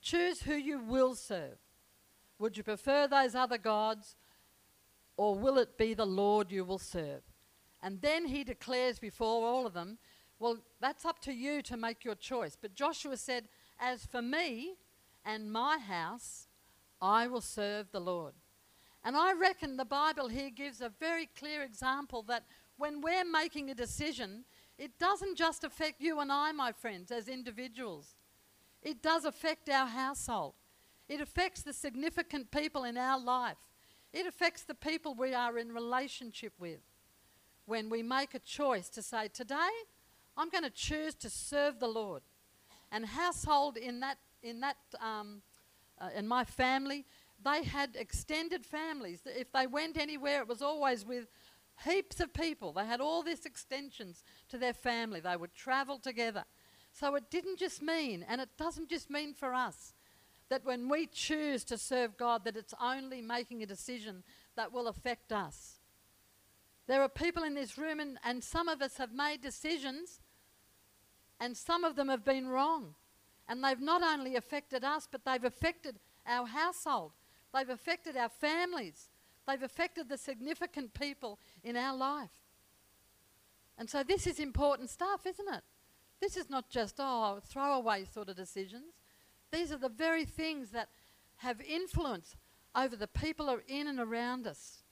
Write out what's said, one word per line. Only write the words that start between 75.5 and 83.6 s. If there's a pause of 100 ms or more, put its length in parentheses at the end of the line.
our
household. (420)
They've
affected
our
families. (380)
They've
affected
the
significant
people (240)
in
our
life. (1500)